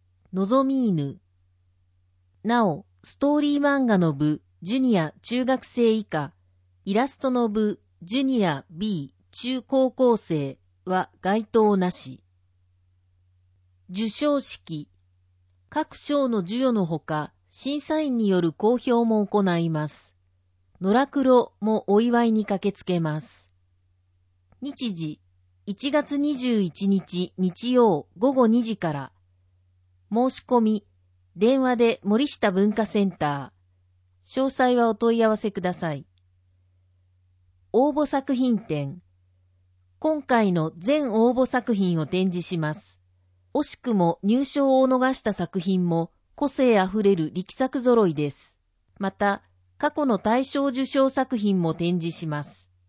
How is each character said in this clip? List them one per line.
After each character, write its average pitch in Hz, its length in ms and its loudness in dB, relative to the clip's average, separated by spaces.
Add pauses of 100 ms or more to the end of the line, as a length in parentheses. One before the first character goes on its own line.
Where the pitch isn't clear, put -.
(340)
の 190 120 -2
ぞ 262 180 2
み 269 240 0
犬。 147 320 -2 (1200)
な 233 220 2
お、 160 220 -2 (160)
ス - 140 -20
ト 294 200 2
ー - 20 2
リ 294 200 2
ー - 0 -
漫 277 260 2
画 208 140 4
の 160 140 2
部、 151 280 -2 (220)
ジ 208 140 -4
ュ - 20 0
ニ 240 200 2
ア、 156 220 -2
中 247 240 -4
学 262 180 -2
生 233 300 0
以 220 100 -2
下。 147 300 -6 (520)
イ 190 100 -4
ラ 247 120 2
ス - 100 -18
ト 269 120 -4
の 240 200 0
部、 208 300 -2 (220)
ジ 202 200 -4
ュ - 20 -
ニ 262 240 0
ア 147 240 -4
B、 170 420 -6 (160)
中 254 320 -6
高 262 300 0
校 240 260 2
生 143 400 -6 (280)
は 185 260 -2 (100)
該 208 240 -2
当 208 320 2
な 180 140 0
し。 - 320 -16 (1700)
授 202 200 -4
賞 285 300 0
式。 - 500 -10 (800)
各 311 260 -6
賞 285 340 -2
の 226 100 0
授 196 220 -4
与 262 120 2
の 196 140 0
ほ 160 120 -4
か、 151 320 -6 (200)
審 285 280 -8
査 311 200 -2
員 277 180 -2
に 220 100 0
よ 185 140 4
る 165 120 0
公 214 180 0
表 247 220 0 (120)
も 214 220 2
行 208 160 2 (120)
い 170 140 0
ま 151 180 -2
す。 - 280 -18 (680)
野 190 120 0
良 262 120 2
黒 262 540 2
も 214 260 0
お 202 160 4
祝 233 220 2
い 233 80 2
に 214 120 0
駆 196 300 -2
け - 20 -20
つ - 80 -20
け 180 160 -2
ま 156 220 -2
す。 - 260 -20 (1120)
日 254 340 -6
時、 156 240 -8 (460)
一 208 260 -6
月 294 260 0
二 285 180 -2
十 247 240 0
一 196 300 -2
日 180 480 -2
日 185 340 -2
曜 220 360 4 (100)
午 254 160 2
後 254 140 4
二 233 160 4
時 220 120 -4
か 165 160 -4
ら。 139 200 -8 (1000)
申 240 180 2
し - 160 -8
込 247 140 2
み、 220 260 2 (520)
電 254 240 4
話 254 160 2
で 233 260 2
森 226 240 2
下 214 240 0
文 202 220 2
化 220 120 0
セ 202 200 0
ン 185 60 0
タ 143 420 -4 (720)
ー。 - 160 -6
詳 269 80 0
細 254 260 2
は 233 140 4
お 214 60 0
問 233 220 2
い 226 60 4
合 220 60 4
わ 214 80 0
せ 208 140 -4
く 190 100 -8
だ 180 120 -2
さ 165 200 -6
い。 135 120 -12 (1700)
応 269 220 2
募 294 120 0
作 269 300 -2
品 240 240 0
展。 147 420 -8 (1000)
今 311 220 -2
回 226 300 2
の 160 260 0
全 254 360 -2
応 233 200 4
募 254 120 2
作 247 280 -2
品 180 280 0
を 147 60 -4
展 185 220 0
示 175 120 -4
し 170 160 -6
ま 156 160 -2
す。 - 260 -16 (540)
惜 294 100 -2
し - 140 -8
く 233 180 -4
も 170 260 2
入 233 220 0
賞 269 380 2
を 262 60 4
逃 262 260 0
し - 80 -8
た 214 100 -2
作 185 300 -6
品 185 260 0
も、 165 240 -2 (240)
個 285 140 -2
性 247 280 2
あ 185 120 2
ふ 208 140 -2
れ 196 120 4
る 160 180 -2
力 185 220 -8
作 262 260 -4
揃 233 240 4
い 165 80 0
で 143 180 -2
す。 - 260 -20 (420)
ま 196 140 -6
た、 202 300 -2 (340)
過 302 140 -2
去 302 140 -2
の 214 140 0
大 240 240 0
賞 277 240 -2
受 262 180 -2
賞 269 220 2
作 262 300 -2
品 202 240 0
も 160 120 0
展 170 280 -2
示 165 160 -6
し 165 100 -10
ま 147 160 -6
す。 - 260 -20 (200)